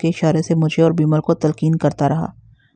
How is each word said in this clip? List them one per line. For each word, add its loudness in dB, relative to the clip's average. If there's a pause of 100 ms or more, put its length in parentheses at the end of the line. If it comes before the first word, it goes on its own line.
के 0
इशारे 0
से -2
मुझे 0
और 4
बिमल 0
को 0
तलकीन -2
करता -2
रहा। -4 (380)